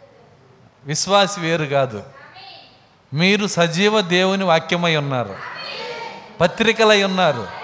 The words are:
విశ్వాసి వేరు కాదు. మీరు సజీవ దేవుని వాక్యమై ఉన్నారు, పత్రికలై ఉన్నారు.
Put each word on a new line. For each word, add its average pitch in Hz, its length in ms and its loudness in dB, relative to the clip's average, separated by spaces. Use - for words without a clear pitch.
విశ్వాసి 185 560 0
వేరు 165 240 0
కాదు. 131 380 -2
మీరు 196 320 2
సజీవ 185 540 2
దేవుని 190 440 0
వాక్యమై 170 520 2
ఉన్నారు, 123 400 -4
పత్రికలై 214 640 4
ఉన్నారు. 165 460 0